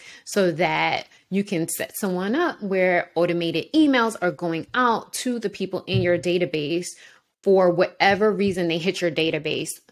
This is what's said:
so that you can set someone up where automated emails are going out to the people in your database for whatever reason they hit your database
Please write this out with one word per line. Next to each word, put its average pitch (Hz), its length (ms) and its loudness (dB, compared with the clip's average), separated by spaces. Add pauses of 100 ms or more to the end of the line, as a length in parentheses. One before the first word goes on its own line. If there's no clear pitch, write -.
(260)
so 185 260 0
that 156 560 0 (220)
you 196 140 0
can 170 260 -2
set - 260 -8
someone 190 400 -2
up 339 260 -2
where 185 520 0
automated 170 600 0
emails 254 460 4
are 180 120 0
going 165 420 -4
out 240 400 0
to 247 240 -4
the 214 120 -4
people 190 360 -6
in 190 160 0
your 175 160 2
database 175 720 -2 (560)
for 190 260 4
whatever 196 600 2
reason 185 360 0
they 165 120 -2
hit 175 200 -2
your 175 120 0
database 156 580 -2 (220)